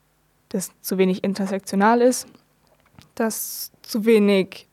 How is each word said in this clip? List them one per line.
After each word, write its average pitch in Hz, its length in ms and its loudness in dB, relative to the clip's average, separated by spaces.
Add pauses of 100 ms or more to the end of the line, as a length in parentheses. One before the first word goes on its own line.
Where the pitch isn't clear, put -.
(500)
das 190 220 -6 (100)
zu 190 160 -6
wenig 190 260 2
intersektional 196 800 0
ist, 247 260 2 (880)
dass - 560 -6 (100)
zu 214 240 -6
wenig, 202 680 2